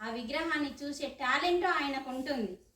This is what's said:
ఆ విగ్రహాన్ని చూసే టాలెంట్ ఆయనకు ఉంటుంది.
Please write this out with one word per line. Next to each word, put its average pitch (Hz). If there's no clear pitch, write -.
ఆ 226
విగ్రహాన్ని 285
చూసే 285
టాలెంట్ 320
ఆయనకు 277
ఉంటుంది. 262